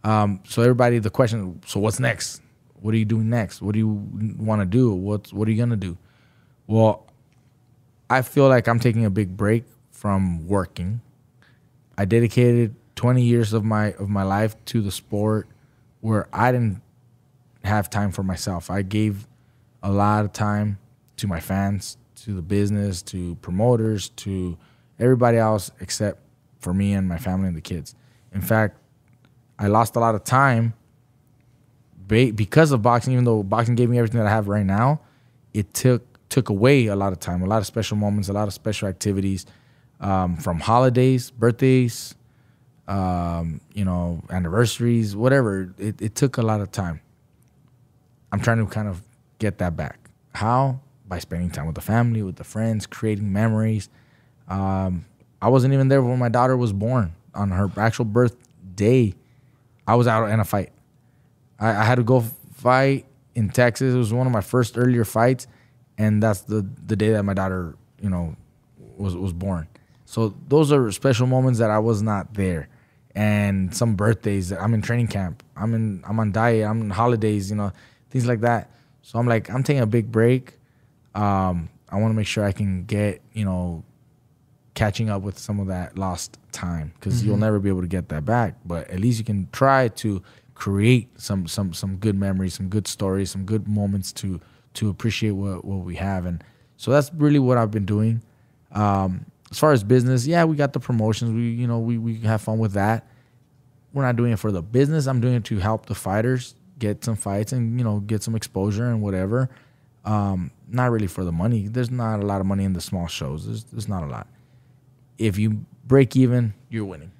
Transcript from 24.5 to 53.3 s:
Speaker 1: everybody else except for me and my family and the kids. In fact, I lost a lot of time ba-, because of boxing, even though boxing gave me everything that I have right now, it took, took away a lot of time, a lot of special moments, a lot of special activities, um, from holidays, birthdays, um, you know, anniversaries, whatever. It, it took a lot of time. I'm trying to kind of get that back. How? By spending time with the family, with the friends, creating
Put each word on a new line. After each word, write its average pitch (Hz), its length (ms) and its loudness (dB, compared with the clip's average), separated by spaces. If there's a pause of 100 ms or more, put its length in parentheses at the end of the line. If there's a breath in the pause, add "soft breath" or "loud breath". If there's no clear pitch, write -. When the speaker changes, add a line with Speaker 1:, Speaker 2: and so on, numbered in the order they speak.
Speaker 1:
everybody 120 380 4
else 110 340 2 (100)
except 101 400 -4 (380)
for 90 140 -6
me 101 220 2
and 95 120 0
my 85 120 -4
family 92 300 -2
and 85 80 -4
the 80 40 -8
kids. 80 340 -10 (380 soft breath)
In 98 80 -6
fact, 107 380 0 (800)
I 101 80 -2
lost 110 300 4
a 120 40 2
lot 113 140 4
of 101 100 -6
time 123 480 2 (1400)
ba-, 113 240 4
because 143 400 4
of 113 100 2
boxing, 120 300 2
even 123 120 2
though 110 180 2
boxing 110 320 0
gave 120 160 4
me 120 80 2
everything 117 200 0
that 107 80 2
I 101 40 4
have 107 180 2
right 101 160 2
now, 117 360 2 (540 soft breath)
it 104 200 -4
took, 123 280 2 (260)
took - 200 0
away 117 380 4
a 101 100 0
lot 98 160 0
of 87 80 -8
time, 90 220 -4
a 92 40 0
lot 110 120 2
of 101 80 -2
special 107 300 -4
moments, 101 320 0
a 98 40 -4
lot 104 160 -2
of 95 60 -8
special 104 340 -6
activities, 95 580 -2 (540 soft breath)
um, 92 360 0
from 85 240 -4
holidays, 127 680 4
birthdays, 123 840 0 (760 soft breath)
um, 87 720 -2 (140)
you 104 100 -2
know, 87 460 -2
anniversaries, 107 840 0
whatever. 107 640 2
It, 101 220 -6
it 107 140 -6
took 135 240 0
a 120 40 0
lot 110 180 0
of 95 120 -6
time. 87 280 -4 (1300)
I'm 101 80 -2
trying 113 240 2
to - 20 -4
kind 104 220 -6
of 92 140 -8 (360)
get 104 200 -2
that 87 180 -2
back. - 340 -10 (240)
How? 131 460 0 (280)
By 95 100 -8
spending 87 320 -6
time 73 160 -8
with 80 80 -6
the - 60 -8
family, 113 420 0
with 92 140 -8
the - 80 -16
friends, 110 420 -4
creating 104 460 -4